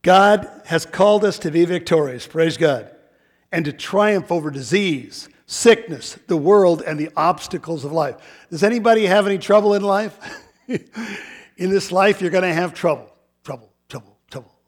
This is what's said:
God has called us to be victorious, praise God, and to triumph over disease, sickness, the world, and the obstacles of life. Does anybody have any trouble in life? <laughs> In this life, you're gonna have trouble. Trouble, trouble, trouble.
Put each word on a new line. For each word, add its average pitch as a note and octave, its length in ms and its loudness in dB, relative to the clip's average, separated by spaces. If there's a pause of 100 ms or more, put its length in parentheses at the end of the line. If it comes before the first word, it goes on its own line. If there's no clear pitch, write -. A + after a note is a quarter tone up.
God G3 480 4 (160)
has E3 220 -4
called G#3 400 2
us F#3+ 140 -2
to E3 100 -6
be E3+ 160 2
victorious, E3 600 -2
praise E3 300 -2
God, C#3 340 -2 (640)
and E3+ 140 -2
to C#3+ 80 -6
triumph G3+ 580 -2
over D#3 180 -4
disease, C#3 760 -4 (160)
sickness, - 760 0 (100)
the F3 100 -2
world, F3 420 4
and D3+ 180 -8
the D#3 160 -6
obstacles E3 720 -4
of C#3+ 80 -10
life. D3 240 -2 (320)
Does E3+ 140 -4
anybody A3+ 420 2
have G3 220 4
any G3+ 100 0
trouble G#3 380 2
in G3+ 80 -2
life? G3+ 360 -2 (480)
<laughs> - 920 -12
In F3+ 100 -4
this F#3+ 240 -2
life, G3 300 2
you're F3+ 80 -2
gonna F3+ 240 0
have E3+ 180 -4
trouble. - 400 -4 (320)
Trouble, C3 260 -16 (200)
trouble, G#2 260 -18 (140)
trouble. B2+ 240 -18 (140)